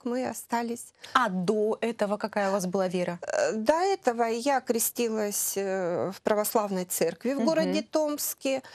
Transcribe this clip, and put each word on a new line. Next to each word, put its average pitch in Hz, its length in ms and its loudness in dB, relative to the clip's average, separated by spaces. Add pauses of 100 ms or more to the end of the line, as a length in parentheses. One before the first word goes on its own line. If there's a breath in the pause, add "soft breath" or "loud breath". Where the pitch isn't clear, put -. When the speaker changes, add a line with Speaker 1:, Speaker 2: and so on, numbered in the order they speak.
Speaker 1:
мы 247 180 -2
и - 20 -2
остались. 233 680 -4 (200 loud breath)
Speaker 2:
А 247 160 2
до 208 520 2
этого 220 360 0
какая 208 320 -2
у 190 40 2
вас 196 140 0
была 185 220 0
вера? 175 340 -2
Speaker 1:
Э, - 300 0
до 220 220 4
этого 339 500 2
я 240 360 0
крестилась, 220 960 -2
э, 185 540 -2
в 190 120 -14
православной 208 640 2
церкви 180 480 -2
в - 20 -2
Speaker 2:
Мгм. 233 100 0
Speaker 1:
городе 311 360 2
Томске. 294 800 -2 (120 loud breath)